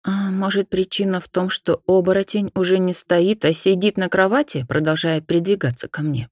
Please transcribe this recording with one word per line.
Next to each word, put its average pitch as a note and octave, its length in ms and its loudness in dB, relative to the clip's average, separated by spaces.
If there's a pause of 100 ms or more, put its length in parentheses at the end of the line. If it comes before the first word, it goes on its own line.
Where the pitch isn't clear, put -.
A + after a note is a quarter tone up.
А G3 280 -2
может, G3 380 -2
причина F#3+ 500 -2
в - 100 -12
том, F#3 200 -2
что - 360 -4
оборотень F#3+ 720 2
уже F#3 240 2
не F3+ 140 0
стоит, F3+ 520 0
а D#3+ 80 4
сидит F#3+ 440 2
на F#3 120 -2
кровати, F#3+ 580 0
продолжая D#3 540 0
придвигаться E3+ 680 0
ко - 140 -10
мне? C#3 300 -4